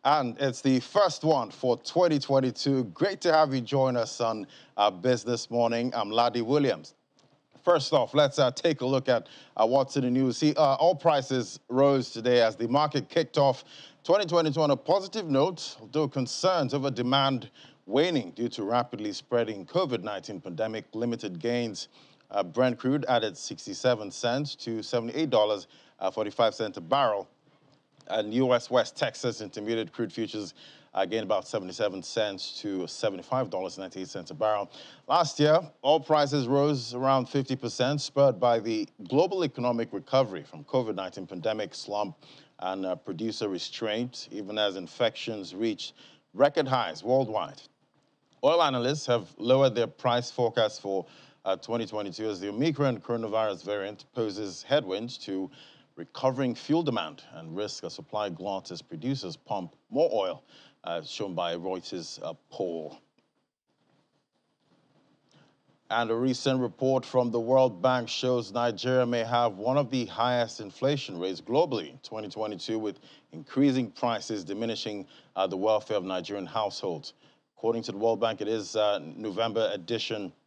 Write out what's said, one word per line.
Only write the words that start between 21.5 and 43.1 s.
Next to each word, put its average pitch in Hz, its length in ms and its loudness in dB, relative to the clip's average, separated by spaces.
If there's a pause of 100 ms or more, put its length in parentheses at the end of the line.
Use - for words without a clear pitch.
Uh, 101 100 -2
Brent 117 380 0
crude 139 280 0
added 110 300 2
sixty-seven 107 720 -2
cents 127 460 -4
to 113 260 -6
seventy-eight 123 480 -2
dollars, 107 380 2 (320)
uh, 95 100 0
forty-five 107 460 0
cents 107 220 -6
a 92 40 -10
barrel. 107 480 0 (800)
And 107 220 -2
U 127 220 4
S - 160 0
West 120 260 2
Texas 120 420 -4
Intermediate 107 540 -6
crude 110 180 -4
futures, 104 440 -8 (400)
uh, 95 100 2
gained 107 160 -2
about 98 260 -2
seventy-seven 98 540 -4
cents 101 580 -4
to 95 280 -4
seventy-five 101 640 -4
dollars 92 260 -6
and 95 60 -10
ninety-eight 92 240 -10
cents 92 240 -12
a - 20 -12
barrel. 104 380 0 (340)
Last 160 340 2
year, 151 200 6 (260)
oil 151 140 6
prices 143 480 2
rose 139 480 2
around 131 340 2
fifty 135 260 0
percent, 127 460 -2
spurred 135 380 4
by 117 220 4
the 110 280 -2 (180)
global 180 380 2
economic 120 480 -2
recovery 101 480 0
from - 220 -16
covid 113 320 -2
nineteen 92 320 -8
pandemic 104 480 -4
slump 104 400 -4 (460)
and, 95 220 -4
uh, 92 120 -2
producer 104 520 -6